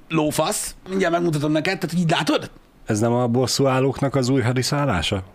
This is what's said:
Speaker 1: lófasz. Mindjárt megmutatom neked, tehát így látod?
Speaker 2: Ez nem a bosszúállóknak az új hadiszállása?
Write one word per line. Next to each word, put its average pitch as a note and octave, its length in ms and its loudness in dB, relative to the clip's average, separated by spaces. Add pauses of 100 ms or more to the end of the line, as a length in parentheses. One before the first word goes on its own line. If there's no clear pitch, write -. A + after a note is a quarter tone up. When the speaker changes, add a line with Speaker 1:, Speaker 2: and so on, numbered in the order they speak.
Speaker 1:
lófasz. D#3 680 -2 (140)
Mindjárt F#3 240 0
megmutatom D#3 380 0
neked, D#3 260 0
tehát E3 200 -4
így E3+ 120 2
látod? D#3 400 0 (360)
Speaker 2:
Ez G#2+ 140 0
nem A#2 140 2
a B2 140 2
bosszúállóknak C3 880 0
az B2+ 140 0
új C3+ 120 2
hadiszállása? B2 800 -2 (120)